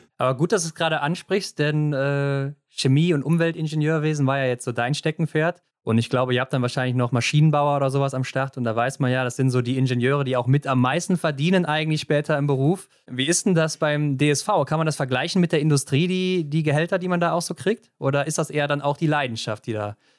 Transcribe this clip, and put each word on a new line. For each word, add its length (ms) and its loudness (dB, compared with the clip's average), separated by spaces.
Aber 180 0
gut, 160 0
dass 100 2
du 60 -6
es 60 -12
gerade 260 -2
ansprichst, 580 -4
denn, 360 0
äh, 580 -2
Chemie- 460 2
und 80 0
Umweltingenieurwesen 1040 0
war 140 0
ja 60 0
jetzt 180 -2
so 80 -4
dein 220 -2
Steckenpferd. 680 -2
Und 120 2
ich 100 0
glaube, 240 0
ihr 80 2
habt 140 -4
dann 80 0
wahrscheinlich 340 -2
noch 160 0
Maschinenbauer 640 2
oder 140 0
sowas 240 0
am 100 -4
Start. 320 -4
Und 80 -4
da 100 0
weiß 260 -2
man 120 2
ja, 100 0
das 140 -4
sind 140 2
so 100 2
die 160 -2
Ingenieure, 480 0
die 100 -2
auch 120 0
mit 200 2
am 140 2
meisten 380 0
verdienen 480 0
eigentlich 340 0
später 380 0
im 80 0
Beruf. 420 0
Wie 200 -4
ist 180 0
denn 100 2
das 220 2
beim 400 0
D 140 2
S 100 0
V? 240 2
Kann 140 0
man 80 0
das 100 -2
vergleichen 460 0
mit 100 0
der 80 2
Industrie, 480 2
die, 400 0
die 140 -2
Gehälter, 360 0
die 100 -4
man 120 0
da 120 0
auch 100 0
so 100 -8
kriegt? 460 -4
Oder 280 0
ist 120 -4
das 100 -2
eher 180 -2
dann 140 -2
auch 160 -2
die 120 0
Leidenschaft, 580 -4
die 80 -4
da 240 -6